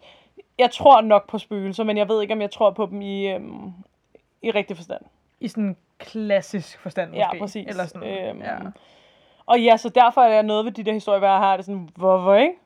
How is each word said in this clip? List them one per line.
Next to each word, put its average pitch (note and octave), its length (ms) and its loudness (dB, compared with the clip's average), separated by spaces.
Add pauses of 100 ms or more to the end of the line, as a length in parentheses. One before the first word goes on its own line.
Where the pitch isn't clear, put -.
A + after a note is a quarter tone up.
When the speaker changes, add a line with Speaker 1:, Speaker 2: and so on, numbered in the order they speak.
(600)
Speaker 1:
jeg B3 120 2
tror B3+ 300 8
nok G#3 280 4
på A3 80 -8
spøgelser, G3 460 -8
men G#3+ 140 -2
jeg G3+ 120 0
ved A3 120 0
ikke, G#3 120 -4
om G#3+ 80 -4
jeg G3+ 100 -6
tror G#3 200 2
på G#3 140 -4
dem G3 160 -10
i, G3 260 -6
øhm, F#3+ 460 -12 (680)
i A3+ 100 -2
rigtig G3+ 260 -4
forstand. - 240 -14 (380)
Speaker 2:
I B3 80 -8
sådan G3+ 280 -6 (240)
klassisk G3+ 800 -6
forstand E3+ 360 -10
Speaker 1:
Ja, G3+ 120 -2
Speaker 2:
måske, - 120 -8
Speaker 1:
præcis. G3+ 280 -12
Speaker 2:
eller F#3 180 -8
sådan, F#3 440 -12
Speaker 1:
Øhm, - 120 -12
Speaker 2:
ja. - 140 -10 (920)
Speaker 1:
og A#3+ 140 4
ja, A3+ 180 4
så A3+ 120 -8
derfor B3 320 4
er A#3 140 6
der G#3+ 60 4
noget G#3+ 240 -2
ved A#3+ 60 -6
de G#3+ 120 -12
der G#3+ 100 -2
historier, G3+ 260 -2
hvor G3 80 2
jeg F#3+ 100 4
har G3 200 2
det F#3 80 -12
sådan, F#3 300 -12
hvorfor, F#3 400 2
ikke? D4+ 180 4 (120)